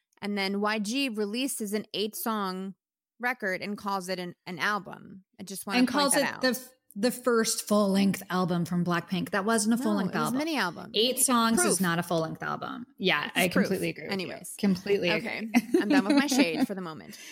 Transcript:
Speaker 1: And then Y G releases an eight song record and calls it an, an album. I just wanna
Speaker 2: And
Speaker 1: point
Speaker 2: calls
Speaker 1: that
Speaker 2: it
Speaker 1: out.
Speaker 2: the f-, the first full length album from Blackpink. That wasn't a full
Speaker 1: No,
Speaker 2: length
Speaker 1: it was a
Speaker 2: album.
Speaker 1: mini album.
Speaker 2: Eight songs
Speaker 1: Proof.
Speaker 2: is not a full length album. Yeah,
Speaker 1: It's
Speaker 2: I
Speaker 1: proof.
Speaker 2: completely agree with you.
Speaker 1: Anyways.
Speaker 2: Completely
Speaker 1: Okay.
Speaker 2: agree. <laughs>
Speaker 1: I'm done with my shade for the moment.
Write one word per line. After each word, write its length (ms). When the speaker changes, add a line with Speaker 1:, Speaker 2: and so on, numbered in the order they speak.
Speaker 1:
And 160
then 220
Y 180
G 300
releases 680
an 180
eight 240
song 580
record 420
and 140
calls 320
it 100
an, 160
an 120
album. 640
I 40
just 220
wanna 140
Speaker 2:
And 80
Speaker 1:
point 140
Speaker 2:
calls 120
Speaker 1:
that 80
Speaker 2:
it 120
Speaker 1:
out. 80
Speaker 2:
the 60
f-, 200
the 140
first 560
full 240
length 400
album 340
from 200
Blackpink. 460
That 140
wasn't 300
a 20
full 160
Speaker 1:
No, 60
Speaker 2:
length 160
Speaker 1:
it 40
was 40
a 40
Speaker 2:
album. 120
Speaker 1:
mini 180
album. 380
Speaker 2:
Eight 240
songs 420
Speaker 1:
Proof. 120
Speaker 2:
is 80
not 180
a 40
full 180
length 220
album. 440
Yeah, 280
Speaker 1:
It's 100
Speaker 2:
I 120
Speaker 1:
proof. 180
Speaker 2:
completely 240
agree 140
with 60
you. 40
Speaker 1:
Anyways. 300
Speaker 2:
Completely 540
Speaker 1:
Okay. 260
Speaker 2:
agree. 160
<laughs> 280
Speaker 1:
I'm 60
done 160
with 120
my 120
shade 380
for 80
the 60
moment. 380